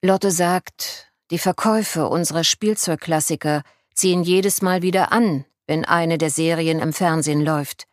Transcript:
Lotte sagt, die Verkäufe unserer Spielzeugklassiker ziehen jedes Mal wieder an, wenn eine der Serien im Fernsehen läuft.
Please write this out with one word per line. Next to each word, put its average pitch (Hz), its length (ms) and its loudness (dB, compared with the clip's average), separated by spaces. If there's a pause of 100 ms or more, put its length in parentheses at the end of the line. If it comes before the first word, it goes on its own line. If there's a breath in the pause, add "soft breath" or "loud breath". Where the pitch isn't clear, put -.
Lotte 190 300 2
sagt, - 800 -4 (200)
die 170 60 -2
Verkäufe 196 680 0
unserer 160 380 -2
Spielzeugklassiker 156 1200 -2 (300 soft breath)
ziehen 180 280 2
jedes 185 400 2
Mal 185 200 0
wieder 185 280 0
an, 190 340 0 (220)
wenn 156 180 -2
eine 165 340 0
der 156 120 0
Serien 160 480 0
im 156 140 -2
Fernsehen 151 520 0
läuft. 147 480 -4